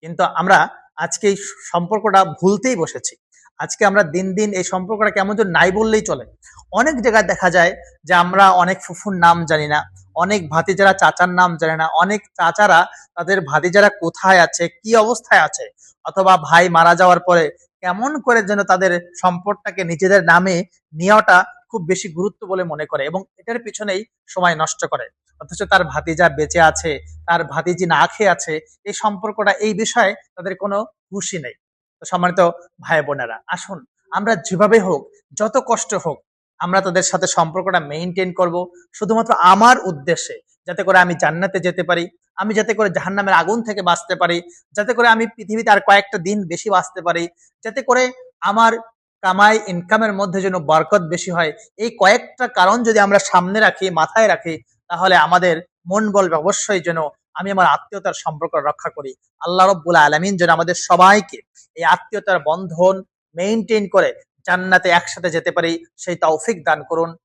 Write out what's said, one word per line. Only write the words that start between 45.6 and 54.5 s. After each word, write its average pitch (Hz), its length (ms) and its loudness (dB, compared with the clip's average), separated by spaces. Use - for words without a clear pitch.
আর 202 100 6
কয়েকটা 202 380 2
দিন 190 300 -6
বেশি 170 220 -8
বাঁচতে 185 320 -2
পারি, 170 260 -4
যাতে 220 180 -8
করে 247 220 2
আমার 226 320 2
কামাই, 202 320 4
ইনকামের 202 460 -2
মধ্যে 196 280 -4
যেন 185 180 -2
বরকত 160 440 2
বেশি 180 180 -6
হয়। 165 200 -2
এই 220 120 -6
কয়েকটা 240 480 2
কারণ 196 360 2
যদি 220 160 2
আমরা 202 200 2
সামনে 190 400 0
রাখি, 190 300 0
মাথায় 175 380 0
রাখি, 170 280 -2